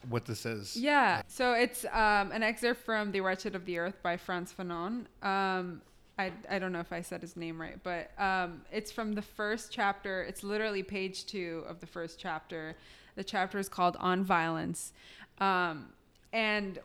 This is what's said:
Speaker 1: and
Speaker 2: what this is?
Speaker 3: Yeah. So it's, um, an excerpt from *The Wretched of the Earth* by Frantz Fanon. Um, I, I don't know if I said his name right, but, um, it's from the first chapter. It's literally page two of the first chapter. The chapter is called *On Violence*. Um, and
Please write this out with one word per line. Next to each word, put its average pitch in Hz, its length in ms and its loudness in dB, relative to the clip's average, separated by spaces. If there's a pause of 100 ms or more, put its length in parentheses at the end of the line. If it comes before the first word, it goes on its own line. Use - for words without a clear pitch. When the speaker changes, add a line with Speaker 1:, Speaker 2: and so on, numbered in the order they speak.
Speaker 1:
and 123 100 -8
Speaker 2:
what 117 140 0
this 113 200 -4
is? 107 300 -4
Speaker 3:
Yeah. 254 520 6
So 247 260 2
it's, 240 320 4
um, 208 460 4
an 220 120 0
excerpt 233 400 2
from 214 280 0
*The 190 100 0
Wretched 190 340 0
of 180 100 -6
the 180 120 -2
Earth* 175 260 -2
by 175 140 2
Frantz 180 360 -4
Fanon. 180 520 -4 (180)
Um, 190 580 0 (380)
I, 185 120 0 (180)
I 196 100 0
don't 185 120 -2
know 170 100 -2
if 175 120 -8
I 170 80 -4
said 175 200 -8
his 170 140 -12
name 165 240 -6
right, - 240 -10
but, 175 360 -4
um, 185 520 0
it's 214 200 -4
from 220 220 -2
the 208 80 -2
first 214 500 -4
chapter. 196 520 0
It's - 200 -8
literally 208 400 0
page 190 420 -4
two 170 420 -4
of 170 120 -10
the 170 80 -14
first 165 320 -8
chapter. 160 560 -6 (400)
The 196 80 -6
chapter 190 340 0
is 196 120 -2
called 180 280 4
*On 180 260 4
Violence*. 170 680 0 (460)
Um, 180 540 2 (380)
and 214 540 0